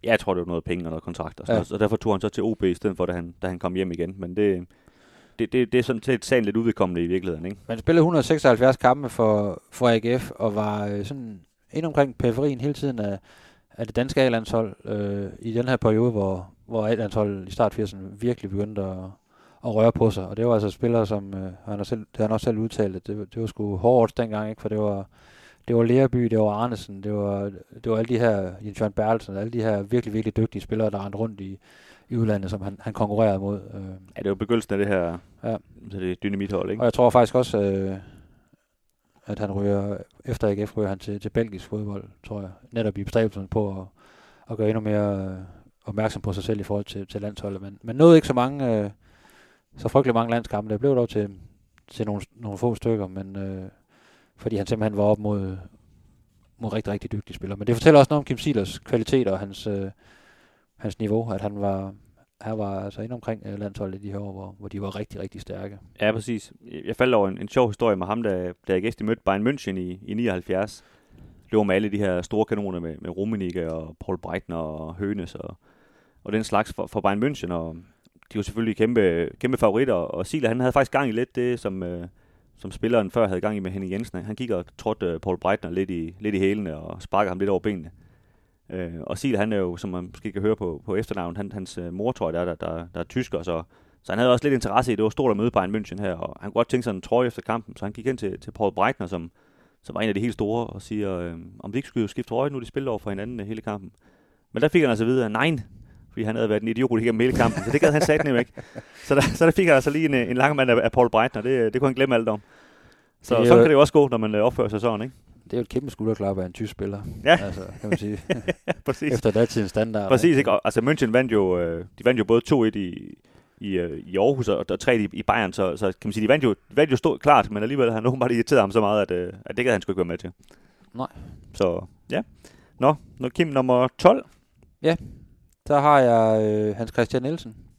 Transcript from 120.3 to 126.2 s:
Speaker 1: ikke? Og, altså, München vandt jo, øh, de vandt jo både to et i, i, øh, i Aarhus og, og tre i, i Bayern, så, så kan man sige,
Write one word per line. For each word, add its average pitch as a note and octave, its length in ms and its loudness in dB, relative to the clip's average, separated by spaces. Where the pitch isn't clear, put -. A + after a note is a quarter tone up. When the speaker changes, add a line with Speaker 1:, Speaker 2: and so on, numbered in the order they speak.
Speaker 1:
ikke? C3 120 2
Og, G#2 140 4
altså, A2 160 2
München C3 300 2
vandt B2 220 2
jo, F#2 260 4
øh, E2+ 260 -2
de - 60 -18
vandt B2 140 4
jo G#2+ 60 2
både A#2 160 6
to C3 240 2
et A2 120 0
i, F2 380 -8
i, G#2 140 -6
øh, E2+ 260 -2
i F2+ 180 -8
Aarhus A#2+ 320 2
og, - 220 0
og F2+ 100 -2
tre B2 180 4
i, G2+ 140 0
i G2+ 100 -8
Bayern, G#2 300 2
så, F#2 240 0
så G#2 100 -2
kan - 80 -6
man G#2 40 -4
sige, G#2+ 100 -2